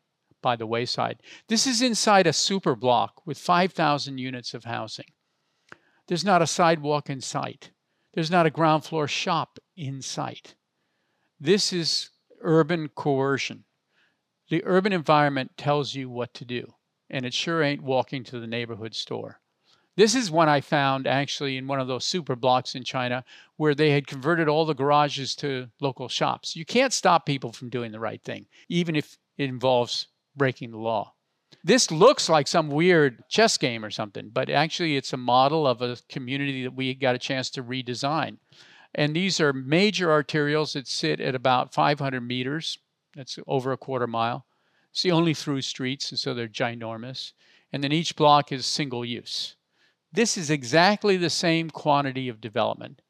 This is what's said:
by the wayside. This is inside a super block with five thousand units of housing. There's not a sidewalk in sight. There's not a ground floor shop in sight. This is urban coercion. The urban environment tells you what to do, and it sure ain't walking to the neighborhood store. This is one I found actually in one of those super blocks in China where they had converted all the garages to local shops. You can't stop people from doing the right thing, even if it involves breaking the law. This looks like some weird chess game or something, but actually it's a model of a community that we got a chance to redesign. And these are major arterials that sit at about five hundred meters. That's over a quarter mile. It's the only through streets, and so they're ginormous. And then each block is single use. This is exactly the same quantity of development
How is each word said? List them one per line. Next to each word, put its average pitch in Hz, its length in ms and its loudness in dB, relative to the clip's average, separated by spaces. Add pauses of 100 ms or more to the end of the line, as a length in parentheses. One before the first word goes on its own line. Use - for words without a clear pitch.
(420)
by 123 140 2
the 113 120 -6
wayside. 117 540 -4 (260)
This 220 180 2
is 247 160 0
inside 208 460 4
a 147 60 2
super 180 420 0
block 117 500 0
with 147 120 -10
five 180 340 2
thousand 143 460 -2
units 127 360 -10
of 120 120 -12
housing. 117 400 -8 (1000)
There's 170 180 -2
not 185 160 6
a 156 60 2
sidewalk 151 640 2
in 135 120 -8
sight. - 500 -8 (420)
There's 160 160 -2
not 175 160 4
a 156 60 2
ground 156 320 2
floor 151 240 -4
shop - 500 -4 (200)
in 135 240 -10
sight. - 540 -10 (840)
This 180 320 2
is 170 380 -4 (320)
urban 160 480 2
coercion. 135 720 -2 (840)
The 160 160 0
urban 190 260 2
environment 147 640 2
tells 147 380 -2
you 131 140 -8
what 120 260 -6
to 127 100 -14
do, 117 280 -8 (360)
and 131 160 -6
it 123 80 -8
sure 165 300 0
ain't 143 180 0
walking 131 440 -2
to 123 140 -12
the 117 60 -10
neighborhood 113 480 -8
store. 110 460 -10 (560)
This 214 180 6
is 240 160 0
one 156 200 4
I 147 100 6
found 135 480 0
actually 135 480 -2
in 131 120 -8
one 139 120 -2
of 131 80 -4
those 127 160 -4
super 151 320 -4
blocks 127 400 0
in 127 80 -10
China 127 400 -4 (320)
where 151 200 2
they 151 160 4
had 143 160 2
converted 156 420 0
all 156 160 2
the 156 80 0
garages 139 600 2
to 131 340 -6 (100)
local 131 300 -4
shops. - 460 -2
You 160 100 -12
can't 254 260 2
stop 175 340 2
people 131 280 -4
from 123 160 -12
doing 117 220 -6
the 110 80 -12
right 107 220 -6
thing, 104 260 -12 (200)
even 170 280 0
if - 220 -4 (200)
it 143 80 -2
involves 127 600 0 (280)
breaking 131 360 0
the 113 60 -12
law. 110 360 -4 (500)
This 226 280 4
looks 190 360 6
like 156 200 4
some 156 240 0
weird 151 580 4
chess 220 280 4
game 117 280 -2
or 104 60 -10
something, 107 380 -8
but 127 200 -4
actually 156 480 0
it's - 160 -6
a 143 40 -4
model 131 500 4
of 120 160 0
a 123 140 -4 (120)
community 135 540 -6
that 127 100 -8
we 131 220 -4
got 131 200 2
a 127 40 -4
chance 131 320 -4
to 135 120 -8
redesign. 123 760 -4 (580)
And 151 200 0
these 180 240 0
are 147 140 4
major 170 540 2
arterials 151 680 2
that 139 140 -8
sit - 340 -2
at 135 140 -2
about 127 380 2
five 151 260 2
hundred 131 220 -4
meters. 127 580 -6 (360)
That's 139 300 -14
over 135 260 -2
a 127 60 -4
quarter 123 300 -4
mile. 117 400 -2 (440)
It's - 120 -4
the 180 80 2
only 165 240 4
through 135 260 -4
streets, 131 480 -6
and 127 100 -8
so 135 140 -4
they're 117 140 -6
ginormous. 117 840 -8 (380)
And 135 120 -6
then 139 80 0
each 160 240 -2
block 147 360 6
is 127 140 -6
single 123 400 -4
use. - 500 -8 (560)
This 220 260 0
is 156 120 -4
exactly 165 680 4
the 175 120 0
same 165 400 0
quantity 139 580 -2
of 113 140 -10
development 117 680 -4